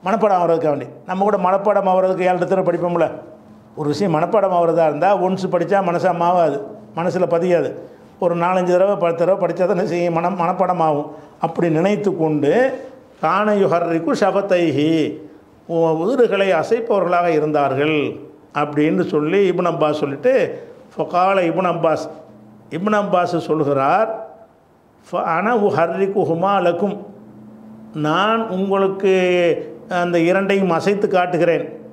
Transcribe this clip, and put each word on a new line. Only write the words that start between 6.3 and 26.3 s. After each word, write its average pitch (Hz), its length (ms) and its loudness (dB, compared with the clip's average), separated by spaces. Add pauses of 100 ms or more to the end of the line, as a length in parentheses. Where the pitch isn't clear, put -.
மனசுல 175 340 -2
பதியாது. 170 440 0 (460)
ஒரு 170 160 0
நாலஞ்சு 180 360 0
தடவை, 190 240 4
பத்து 170 300 0
தடவை 180 240 0
படிச்சா 170 80 -6
தான் 180 120 0
என்ன 185 160 0
செய்யும்? 175 280 -2
மனம், 175 260 0
மனப்பாடம் 180 380 0
ஆகும். 151 340 0 (280)
அப்படி 170 300 -2
நினைத்து 185 480 0
கொண்டு 160 640 0 (420)
"கான 202 340 2
யுஹர்ரிகு 170 640 0
ஷஃபத்தைஹி", 165 1000 0 (480)
உ-, 165 300 0
உதடுகளை 196 540 2
அசைப்பவர்களாக 175 760 0
இருந்தார்கள் 147 880 0 (360)
அப்படின்னு 147 540 0
சொல்லி 175 420 0
இப்னு 175 240 0
அப்பாஸ் 151 180 0
சொல்லிட்டு, 151 720 -2 (340)
ஃபகால 185 420 0
இப்னு 175 360 0
அப்பாஸ், 156 340 -2 (600)
இப்னு 202 340 -2
அப்பாஸ் 175 340 0
சொல்கிறார், 156 920 -2 (840)
"ஃப 175 40 -8
அன 180 400 -2
உஹர்ரிகுஹுமா 190 1040 0